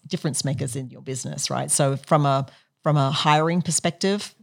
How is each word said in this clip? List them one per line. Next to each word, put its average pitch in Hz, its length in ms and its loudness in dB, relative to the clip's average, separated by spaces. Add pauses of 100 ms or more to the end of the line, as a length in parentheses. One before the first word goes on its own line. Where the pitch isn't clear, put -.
difference - 360 -4
makers 139 300 -4
in 131 160 -8
your 131 120 -20
business, 135 480 -8
right? 135 200 -4
So 139 260 2
from 147 300 2
a, 135 200 2 (360)
from 151 140 2
a 139 160 2
hiring 156 500 2
perspective, 190 800 -2